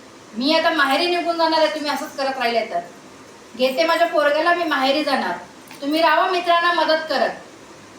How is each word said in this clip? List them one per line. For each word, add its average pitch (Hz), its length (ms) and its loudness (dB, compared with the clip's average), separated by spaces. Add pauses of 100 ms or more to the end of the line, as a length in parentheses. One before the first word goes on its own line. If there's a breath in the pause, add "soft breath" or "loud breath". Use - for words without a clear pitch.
(340)
मी 277 240 0
आता 330 120 2
माहेरी 302 360 2
निघून 339 320 -2
जाणार 320 200 2
आहे 302 160 2
तुम्ही 294 160 -4
असंच 285 260 -6
करत 269 220 -4
राहिले 233 320 0
तर. 175 100 -4 (760)
घेते 262 280 0
माझ्या 339 220 2
पोरग्याला 311 480 2
मी 339 100 -2
माहेरी 277 400 0
जाणार, 233 320 -2 (460)
तुम्ही 302 200 0
राहा 330 280 4
मित्रांना 349 420 2
मदत 311 360 0
करत. 247 220 0 (680)